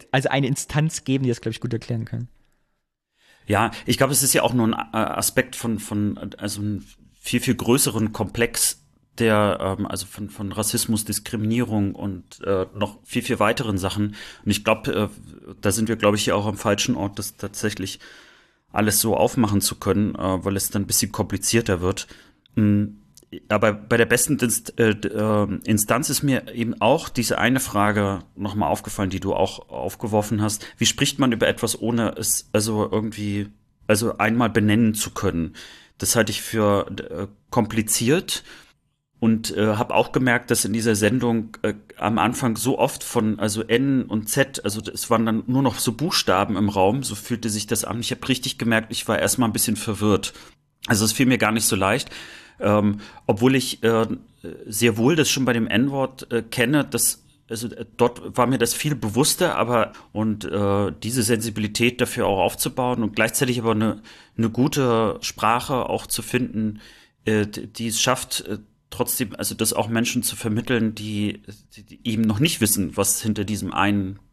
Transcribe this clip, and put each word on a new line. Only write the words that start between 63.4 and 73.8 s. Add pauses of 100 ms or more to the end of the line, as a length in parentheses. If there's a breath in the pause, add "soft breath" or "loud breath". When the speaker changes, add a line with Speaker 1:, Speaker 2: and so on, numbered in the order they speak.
Speaker 2:
aber
eine, (360 loud breath)
eine
gute
Sprache
auch
zu
finden, (460 loud breath)
äh,
d-,
die
es
schafft,
äh, (300)
trotzdem,
also
das
auch
Menschen
zu
vermitteln,
die, (340)
die,
die
eben
noch
nicht
wissen,
was
hinter
diesem
einen (140)